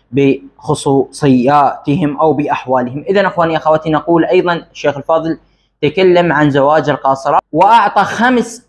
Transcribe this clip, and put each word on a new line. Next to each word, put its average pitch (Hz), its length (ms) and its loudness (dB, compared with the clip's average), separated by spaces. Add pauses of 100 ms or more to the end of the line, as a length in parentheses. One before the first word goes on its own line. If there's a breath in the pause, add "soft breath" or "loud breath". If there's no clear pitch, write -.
(100 loud breath)
بخصوصياتهم 139 2000 0
أو 156 120 2
بأحوالهم. 131 760 -4
إذن 196 180 0
أخواني 165 300 -2
أخواتي، 156 340 -2
نقول 160 340 0
أيضًا 175 480 0
الشيخ 143 240 -4
الفاضل 160 420 -4 (440)
تكلم 175 500 2
عن 147 180 2
زواج 143 400 2
القاصرات 135 520 -2 (100)
وأعطى 208 520 2
خمس - 640 -2